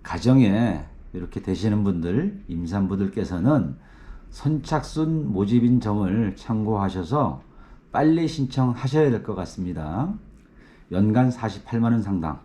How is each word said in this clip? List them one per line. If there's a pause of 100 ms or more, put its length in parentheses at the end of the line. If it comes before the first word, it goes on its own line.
가정에 (300)
이렇게
되시는
분들,
임산부들께서는 (560)
선착순
모집인
점을
참고하셔서 (480)
빨리
신청하셔야
될
것
같습니다. (800)
연간
사십팔만
원
상당.